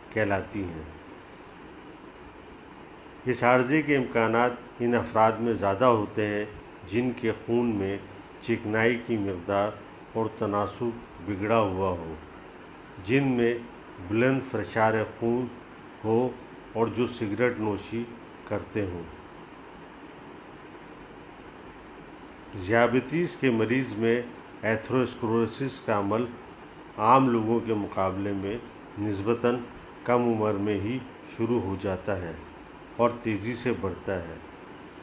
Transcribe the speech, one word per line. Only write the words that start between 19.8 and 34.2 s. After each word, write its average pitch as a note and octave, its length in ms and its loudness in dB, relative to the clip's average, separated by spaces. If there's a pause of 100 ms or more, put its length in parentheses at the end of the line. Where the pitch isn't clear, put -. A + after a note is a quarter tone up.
ज़ियाबतीस A#2+ 800 4
के C3+ 160 4
मरीज़ A2+ 440 2
में A2+ 180 4
एथेरोस्क्लेरोसिस A#2 1700 0
का A2 180 2
अमल G#2+ 300 2 (720)
आम B2+ 280 8
लोगों A2+ 300 4
के A2+ 160 0
मुकाबले G2 580 0
में G2 260 -4 (400)
निस्बतन G#2+ 640 0 (440)
कम A#2+ 240 4
उम्र G#2+ 260 2
में G2+ 240 0
ही A#2+ 180 -2 (380)
शुरू A#2 220 2
हो F#2+ 180 -2
जाता G2 400 -2
है E2+ 180 -6 (640)
और A#2+ 120 6 (120)
तेज़ी A2 320 -2
से B2 180 0
बढ़ता F#2+ 480 -4